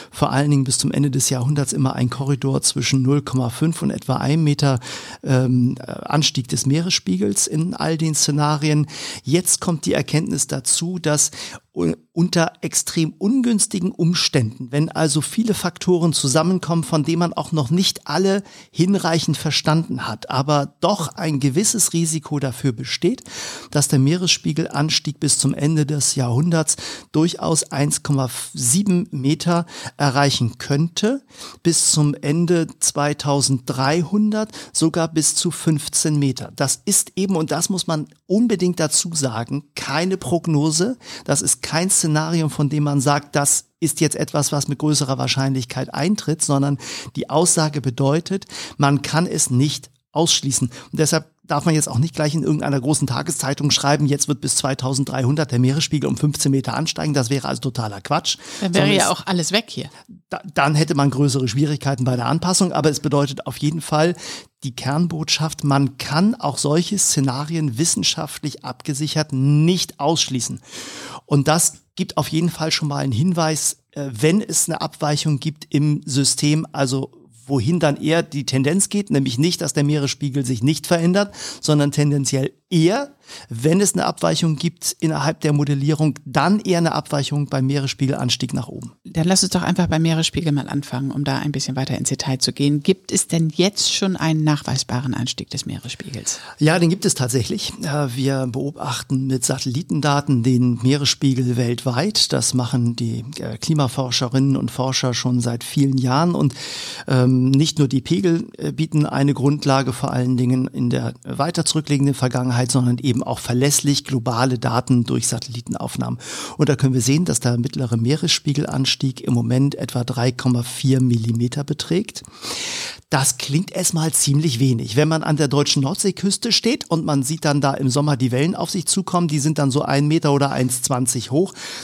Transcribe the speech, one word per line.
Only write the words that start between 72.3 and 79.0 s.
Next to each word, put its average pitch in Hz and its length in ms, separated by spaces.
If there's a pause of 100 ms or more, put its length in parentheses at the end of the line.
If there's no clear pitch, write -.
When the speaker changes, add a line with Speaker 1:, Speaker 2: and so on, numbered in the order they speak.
Speaker 1:
Fall 160 200
schon 156 180
mal 143 100
einen 135 140
Hinweis, 160 680 (120)
äh, 143 220
wenn 156 280
es - 280
eine 165 120
Abweichung 151 600
gibt - 300
im 147 360
System, 147 640
also 135 380 (340)
wohin 139 360
dann 147 160
eher 160 260
die 143 240
Tendenz 143 420
geht, 202 220